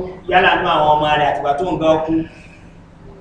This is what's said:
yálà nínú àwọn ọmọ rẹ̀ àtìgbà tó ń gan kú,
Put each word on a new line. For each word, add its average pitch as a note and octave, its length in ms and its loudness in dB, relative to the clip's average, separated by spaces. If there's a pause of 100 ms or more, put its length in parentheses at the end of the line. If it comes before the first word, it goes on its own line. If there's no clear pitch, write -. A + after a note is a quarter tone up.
(240)
yálà F3+ 280 2
nínú F3+ 180 -2
àwọn D3+ 200 2
ọmọ D3+ 180 2
rẹ̀ D3 220 2
àtìgbà C#3+ 240 -2
tó F3+ 120 -2
ń D#3+ 140 -4
gan D#3+ 200 2
kú, D#3+ 140 -4 (1080)